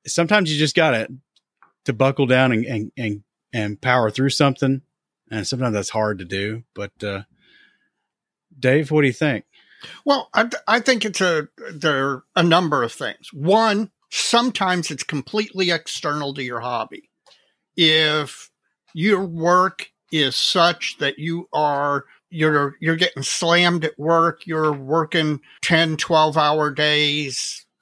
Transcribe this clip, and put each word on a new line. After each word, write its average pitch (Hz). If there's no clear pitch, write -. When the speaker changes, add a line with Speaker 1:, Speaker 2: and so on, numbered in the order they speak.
Speaker 1:
Sometimes 170
you 147
just 151
gotta 139
to 131
buckle 131
down 127
and, 113
and, 107
and, 107
and 104
power 123
through 135
something. 135
And 110
sometimes 123
that's 101
hard 107
to 95
do. 101
But, -
uh, 101
Dave, 135
what 151
do 139
you 123
think? 139
Speaker 2:
Well, 285
I, -
th-, 240
I 220
think 240
it's 196
a, 165
there 143
are 135
a 175
number 165
of 113
things. -
One, 208
sometimes 190
it's 139
completely 190
external 151
to 143
your 120
hobby. 117
If 156
your 185
work 175
is 143
such -
that 139
you 165
are, 143
you're, 151
you're 165
getting 175
slammed 170
at 156
work, 165
you're 156
working 151
ten, 160
twelve 156
hour 151
days, 147